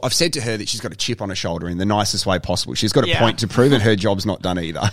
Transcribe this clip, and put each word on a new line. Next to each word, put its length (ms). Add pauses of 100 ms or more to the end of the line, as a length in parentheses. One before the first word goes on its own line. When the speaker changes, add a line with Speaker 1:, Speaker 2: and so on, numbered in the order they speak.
Speaker 1:
I've 100
said 200
to 60
her 160
that 120
she's 120
got 120
a 40
chip 240
on 80
her 60
shoulder 340
in 100
the 80
nicest 380
way 140
possible. 360
She's 180
got 100
a 60
Speaker 2:
Yeah. 100
Speaker 1:
point 220
to 80
prove, 240
and 100
her 140
job's 300
not 160
done 180
either. 220 (100)